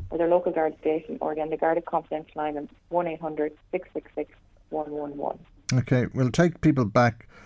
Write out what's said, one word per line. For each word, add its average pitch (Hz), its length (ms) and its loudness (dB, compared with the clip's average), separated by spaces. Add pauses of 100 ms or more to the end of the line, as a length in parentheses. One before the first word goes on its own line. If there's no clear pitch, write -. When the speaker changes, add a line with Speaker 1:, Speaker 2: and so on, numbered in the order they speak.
Speaker 1:
or 165 80 -4
their 165 100 2
local 180 240 4
Garda 160 280 0
Station, 156 420 -2
or 156 100 -2
again 156 180 -4
the 151 80 -4
Garda 165 240 2
Confidential 160 540 -6
line 151 220 -4
on 147 120 -8 (200)
one 175 180 0
eight 160 140 -6
hundred, 151 320 -2 (180)
six 185 220 -4
six - 200 -10
six, - 180 -6 (380)
one 151 220 -4
one 147 260 -8
one. - 220 -6 (340)
Speaker 2:
Okay, 123 400 2
we'll 127 180 2
take 170 300 2
people 135 240 4
back 120 420 2 (180)